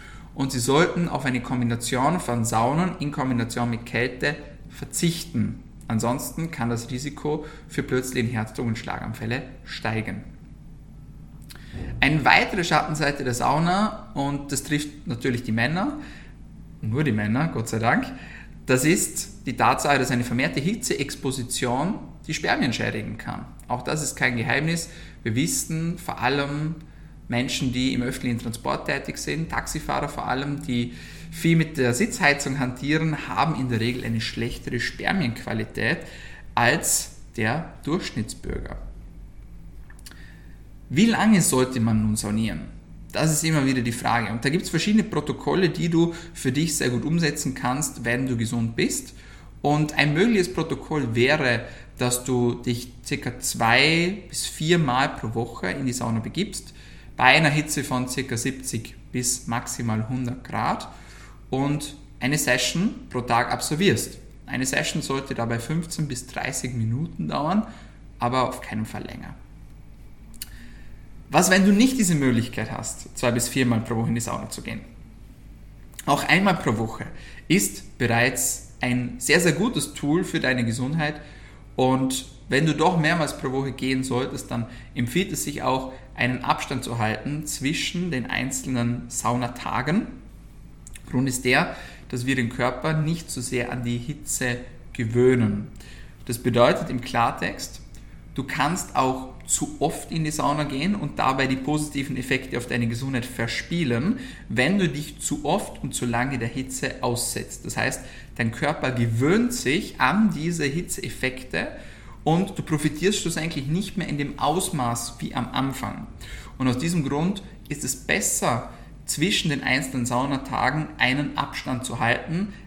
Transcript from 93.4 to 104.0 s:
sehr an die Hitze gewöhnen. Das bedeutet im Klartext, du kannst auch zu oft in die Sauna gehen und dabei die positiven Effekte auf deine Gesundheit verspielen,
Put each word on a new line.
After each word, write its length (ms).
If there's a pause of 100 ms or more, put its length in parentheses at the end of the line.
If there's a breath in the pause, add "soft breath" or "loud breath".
sehr 320
an 100
die 160
Hitze 600 (340)
gewöhnen. 760 (600 loud breath)
Das 120
bedeutet 520
im 100
Klartext, 800 (560 loud breath)
du 80
kannst 500
auch 400 (120)
zu 340
oft 300
in 140
die 60
Sauna 340
gehen 300
und 240
dabei 280
die 100
positiven 600
Effekte 400
auf 100
deine 200
Gesundheit 400
verspielen, 920 (300 loud breath)